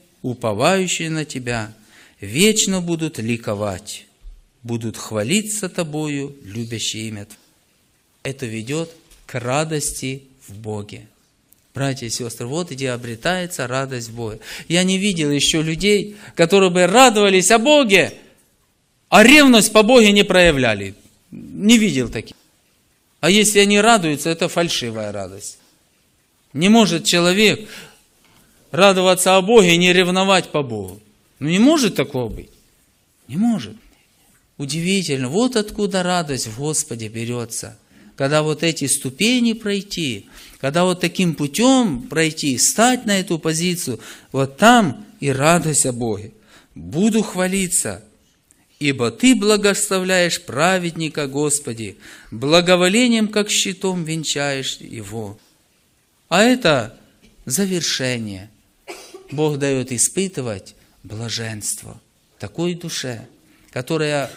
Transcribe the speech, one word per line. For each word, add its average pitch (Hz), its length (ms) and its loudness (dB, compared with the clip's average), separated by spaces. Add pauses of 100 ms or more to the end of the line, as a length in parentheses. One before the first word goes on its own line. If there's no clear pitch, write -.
(220)
уповающие 151 880 -2
на 156 160 -4
Тебя, 120 480 -8 (460)
вечно 190 600 0
будут 165 380 -6
ликовать, 107 840 -6 (580)
будут 117 340 -8
хвалиться 180 720 -4
Тобою, 147 760 -8
любящие 110 640 -10
имя 104 160 -12
Твое». - 140 -20 (840)
Это 135 240 -10
ведет 135 440 -8 (360)
к 127 120 -10
радости 135 840 -6 (240)
в 101 80 -20
Боге. 107 520 -12 (640)
Братья 135 340 -6
и - 20 -10
сестры, 120 380 -8
вот 170 240 -8
где 131 200 -6
обретается 131 760 -6
радость 127 420 -6
в 113 60 -16
Боге. 113 240 -10 (280)
Я 175 160 0
не 185 140 0
видел 175 340 0
еще 143 300 0
людей, 165 560 0 (180)
которые 190 360 4
бы 180 160 4
радовались 202 640 6
о 226 80 6
Боге, 220 540 4 (960)
а 196 160 8
ревность 262 480 8
по 214 100 6
Боге 220 300 6
не 202 120 4
проявляли. 135 720 2 (380)
Не 208 460 2
видел 139 320 0
таких. - 260 -10 (840)
А 156 80 2
если 202 300 4
они 202 200 4
радуются, 175 500 2
это 165 200 -2
фальшивая 113 640 -4
радость. 98 460 -12 (920)
Не 156 160 0
может 196 380 4
человек 180 640 2 (1040)
радоваться 185 640 4
о 190 40 4
Боге 190 340 6
и - 20 2
не 180 160 4
ревновать 185 560 2
по 151 120 -2
Богу. 104 380 -8 (400)
Ну 135 80 -4
не 175 120 2
может 262 360 4
такого 127 320 -4
быть. - 240 -14 (760)
Не 127 100 -8
может. 196 380 -2 (800)
Удивительно. 151 720 -2
Вот 240 260 0
откуда 208 480 -2
радость 170 440 -4
в 110 100 -12
Господе 131 500 -6
берется. 113 720 -8 (380)
Когда 147 280 0
вот 151 200 -4
эти 160 220 -2
ступени 226 680 0
пройти, 190 720 -6 (320)
когда 147 240 0
вот 180 160 0
таким 170 360 0
путем 202 680 2
пройти, 151 540 -2
стать 247 480 2
на 202 140 0
эту 175 200 -4
позицию, 160 600 -4 (340)
вот 135 240 -2
там 214 480 4 (160)
и 139 80 -2
радость 156 560 0
о 131 80 -2
Боге. 113 400 -6 (420)
«Буду 190 480 0
хвалиться, 185 800 -4 (720)
ибо 120 340 -2
Ты 247 240 4
благословляешь 196 1080 0
праведника, 160 840 -4
Господи, 131 720 -4 (320)
благоволением, 180 1000 2
как 208 200 -2
щитом, 185 540 -4
венчаешь 143 800 -6
его». 107 580 -12 (880)
А 185 160 2
это 165 560 2 (460)
завершение. 127 1040 -4 (840)
Бог 147 280 -2
дает 135 340 -2
испытывать 123 840 -6 (280)
блаженство 110 960 -10 (360)
такой 165 360 -6
душе, 135 540 -10 (440)
которая 147 640 -4